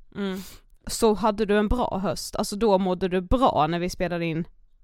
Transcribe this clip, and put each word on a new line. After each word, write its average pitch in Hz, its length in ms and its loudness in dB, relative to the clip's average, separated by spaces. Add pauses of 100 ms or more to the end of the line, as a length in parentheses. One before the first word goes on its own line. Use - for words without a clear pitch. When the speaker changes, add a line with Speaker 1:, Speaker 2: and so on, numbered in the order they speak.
(160)
Speaker 1:
Mm. 196 260 -4 (460)
Speaker 2:
så 220 260 2
hade 214 320 0
du 208 120 4
en 208 100 2
bra 240 360 0
höst. - 320 -4
Alltså 208 200 -2
då 202 220 4
mådde 185 300 0
du 185 140 0
bra 180 460 2
när 170 120 -2
vi 180 100 -2
spelade 170 360 -4
in, 165 220 -4 (360)